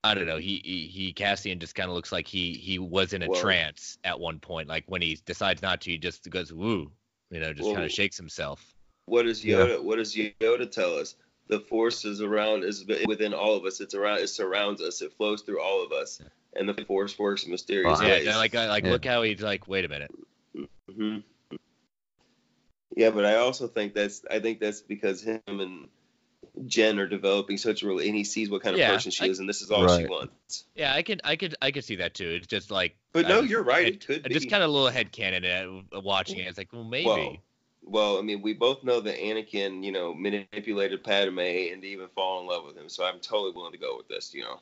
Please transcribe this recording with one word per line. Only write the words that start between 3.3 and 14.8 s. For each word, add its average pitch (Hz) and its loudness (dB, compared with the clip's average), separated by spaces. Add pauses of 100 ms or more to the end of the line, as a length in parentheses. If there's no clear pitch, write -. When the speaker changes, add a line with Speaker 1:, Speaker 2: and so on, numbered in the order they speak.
Speaker 1:
trance 87 0
at 82 -4
one 82 -6
point. 80 -8
Like, 80 -4
when 90 -2
he 80 0 (100)
decides 92 -2
not 92 0
to, 92 -8
he 85 -4
just 87 -8
goes, 85 -6
"Woo," 85 -2 (380)
you 85 -10
know, 80 -4
just 78 -6
Speaker 2:
Well, 104 0
Speaker 1:
kinda 82 -2
shakes - 0
himself. 76 -10 (320)
Speaker 2:
what 117 4
does 110 0
Speaker 3:
Yeah. 107 4
Speaker 2:
Yoda, 117 4
what 107 0
does 110 -4
Yoda 110 0
tell 90 0
us? 76 -6 (320)
The 104 0
Force 113 0
is 104 -4
around, 107 2
is 101 -4
wi-, 98 0
within 107 0
all 104 4
of 92 -2
us. 95 -4
It's 98 -10
around, 101 2
it 82 0
surrounds 101 0